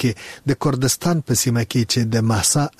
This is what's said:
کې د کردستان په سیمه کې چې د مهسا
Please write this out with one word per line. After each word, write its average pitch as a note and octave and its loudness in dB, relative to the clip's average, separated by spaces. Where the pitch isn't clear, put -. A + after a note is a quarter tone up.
کې B2 2
د C3+ 2
کردستان C#3 0
په B2 2
سیمه A#2 0
کې B2+ 2
چې - 0
د A2+ 2
مهسا A2+ 2